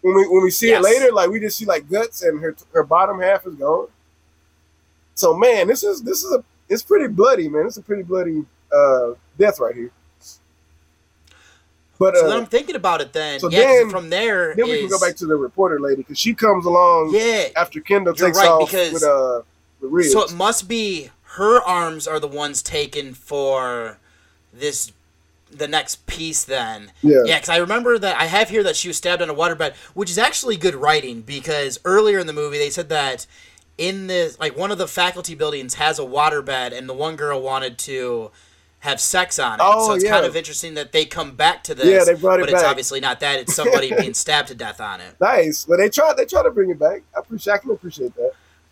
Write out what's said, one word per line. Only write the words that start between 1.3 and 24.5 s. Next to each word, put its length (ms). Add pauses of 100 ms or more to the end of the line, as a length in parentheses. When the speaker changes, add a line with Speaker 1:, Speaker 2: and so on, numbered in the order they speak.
Speaker 1:
just 200
see, 60
like, 220
guts 360
and 180
her, 140 (180)
her 80
bottom 380
half 260
is 80
gone. 320 (1300)
So, 220
man, 320
this 160
is, 180
this 220
is 100
a, 100 (240)
it's 140
pretty 260
bloody, 420
man. 180
It's 100
a 60
pretty 180
bloody, 440 (300)
uh, 340 (280)
death 220
right 160
here. 160 (2000)
But, 160
Speaker 2:
So 100
Speaker 1:
uh, 40
Speaker 2:
then 100
I'm 80
thinking 280
about 260
it 120
then. 260
Speaker 1:
so 100
Speaker 2:
Yeah, 160
'cause 160
Speaker 1:
then, 100
Speaker 2:
from 180
there 460
Speaker 1:
then 140
we 100
can 100
go 60
Speaker 2:
is 60
Speaker 1:
back 160
to 80
the 100
reporter 440
lady 220
'cause 160
she 160
comes 320
along 480
Speaker 2:
Yeah, 420
Speaker 1:
after 260
Kendall 340
Speaker 2:
you're 140
Speaker 1:
takes 100
Speaker 2:
right, 100
Speaker 1:
off 220
Speaker 2:
because 220
Speaker 1:
with, 100
uh, 380 (400)
with 100
Riggs. 220
Speaker 2:
So 100
it 100
must 360
be 420 (220)
her 280
arms 460
are 120
the 80
ones 360
taken 500
for 840 (540)